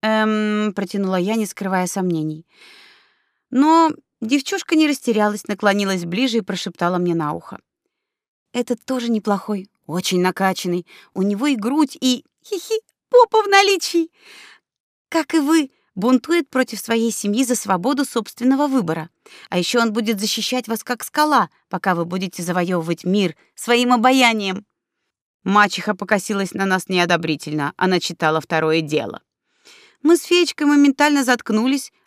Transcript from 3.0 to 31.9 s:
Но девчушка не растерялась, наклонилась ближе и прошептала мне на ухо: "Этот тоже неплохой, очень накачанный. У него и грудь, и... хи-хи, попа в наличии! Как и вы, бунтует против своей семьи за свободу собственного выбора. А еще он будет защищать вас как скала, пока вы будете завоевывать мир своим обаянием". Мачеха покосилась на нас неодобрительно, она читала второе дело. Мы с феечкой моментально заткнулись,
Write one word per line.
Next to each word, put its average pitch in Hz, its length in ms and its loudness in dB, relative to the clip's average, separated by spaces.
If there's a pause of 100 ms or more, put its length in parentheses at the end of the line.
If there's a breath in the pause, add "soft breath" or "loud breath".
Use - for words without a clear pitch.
Но 320 400 4 (320)
девчушка 277 540 -2
не 311 120 4
растерялась, 214 600 0
наклонилась 196 580 0
ближе 220 320 -2
и 220 40 0
прошептала 180 580 -4
мне 175 160 0
на 156 180 -2
ухо: - 260 -14 (920)
"Этот 240 340 -6
тоже 247 240 -4
неплохой, 202 600 -2 (160)
очень 180 340 -2
накачанный. 180 640 -2 (300 loud breath)
У 190 80 -2
него 208 240 0
и 285 80 2
грудь, 269 440 -2
и... 254 240 -2 (200)
хи-хи, 440 360 -4 (300)
попа 466 320 6
в 403 60 -2
наличии! 392 640 2 (1000 loud breath)
Как - 240 -2
и 330 60 6
вы, 302 320 2 (240)
бунтует 254 520 2
против 254 320 -2
своей 226 300 0
семьи 214 340 -2
за 240 120 0
свободу 220 500 0
собственного 262 640 0
выбора. 170 420 -2 (400 loud breath)
А - 80 -2
еще 208 240 0
он 233 100 0
будет 214 280 -2
защищать 226 480 -4
вас 220 160 -6
как 247 200 -8
скала, 294 460 2 (200)
пока 185 260 -2
вы 170 100 -2
будете 185 380 -6
завоевывать 175 600 -2
мир 185 320 0 (200)
своим 240 380 2
обаянием". 226 760 2 (760)
Мачеха 202 500 2
покосилась 196 600 -2
на 196 120 -2
нас 185 220 -2
неодобрительно, 156 880 -2
она 185 240 2
читала 160 400 -2
второе 160 420 0
дело. 147 400 -4 (800 soft breath)
Мы 330 160 4
с - 60 -4
феечкой 349 440 0
моментально 285 560 4
заткнулись, 240 680 0 (160)